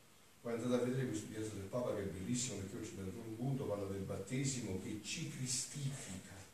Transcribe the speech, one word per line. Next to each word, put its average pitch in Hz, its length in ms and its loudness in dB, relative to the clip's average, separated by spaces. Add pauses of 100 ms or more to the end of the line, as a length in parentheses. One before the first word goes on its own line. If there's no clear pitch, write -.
(420)
poi 117 120 0
andate 123 220 4
a 123 100 6
vedere 127 220 4
questo 107 200 0
diario 107 220 -2
del 95 140 -4
Papa 120 320 2
che 101 60 2
è 95 40 0
bellissimo, 98 540 0
perché 95 180 -4
oggi 107 180 -4
nel 95 120 -2
primo 110 280 -4
punto 127 300 2
parla 98 220 2
del 98 140 0
battesimo 110 800 0
che 104 220 -4
ci 156 320 -2
cristifica. 123 1000 -2 (160)